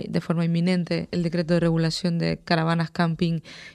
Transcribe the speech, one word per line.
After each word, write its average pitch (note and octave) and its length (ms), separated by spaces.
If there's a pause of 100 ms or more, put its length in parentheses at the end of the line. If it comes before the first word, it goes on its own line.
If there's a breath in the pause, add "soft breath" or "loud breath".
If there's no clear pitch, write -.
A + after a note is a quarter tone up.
de E3 140
forma E3+ 240
inminente E3+ 640
el F3 120
decreto E3+ 320
de E3+ 60
regulación E3 580
de E3 240
caravanas, E3 480
camping E3 500 (340 loud breath)